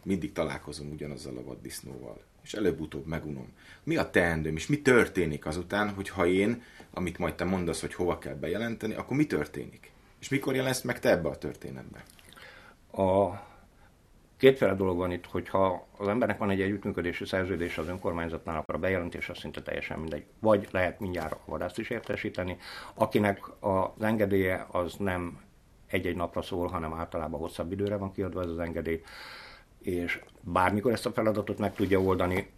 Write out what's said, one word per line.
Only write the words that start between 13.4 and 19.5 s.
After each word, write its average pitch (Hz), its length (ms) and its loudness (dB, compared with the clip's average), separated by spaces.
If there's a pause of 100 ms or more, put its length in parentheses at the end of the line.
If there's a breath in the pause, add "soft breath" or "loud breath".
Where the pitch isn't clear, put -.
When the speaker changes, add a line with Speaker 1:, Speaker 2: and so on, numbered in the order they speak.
Speaker 2:
kétféle 131 380 8
dolog 95 220 2
van 90 160 0
itt, 87 140 -6
hogyha 92 600 0 (100)
az 101 120 -2
embernek 104 300 2
van 107 120 0
egy 95 100 2
együttműködési 95 640 -2
szerződés 92 540 -2
az 80 100 -4
önkormányzatnál, 85 680 -4
akkor - 180 -4
a 76 40 -4
bejelentés 87 500 -2
az 87 100 -10
szinte - 240 -10